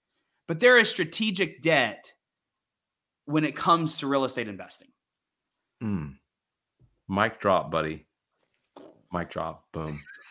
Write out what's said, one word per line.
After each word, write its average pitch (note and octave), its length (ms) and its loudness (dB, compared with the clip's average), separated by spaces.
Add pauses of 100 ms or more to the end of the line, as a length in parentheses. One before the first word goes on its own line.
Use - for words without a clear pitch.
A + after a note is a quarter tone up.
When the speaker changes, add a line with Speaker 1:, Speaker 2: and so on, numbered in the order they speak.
(480)
Speaker 1:
but D#3+ 120 -4
there B3 200 8
is A3 100 4
strategic F3+ 720 -4
debt C3 500 2 (1120)
when D3+ 180 0
it C#3 120 -2
comes E3+ 440 2
to C#3+ 80 -6
real C3+ 160 2
estate B2 240 -4
investing. F#2 400 -14 (960)
Speaker 2:
Mm. D#2+ 320 -6 (920)
Mic G2+ 320 -2
drop, E2+ 300 2
buddy. D#2+ 380 -4 (1040)
Mic E2+ 180 -4
drop. E2 420 -10
Boom. D#2 280 -8 (320)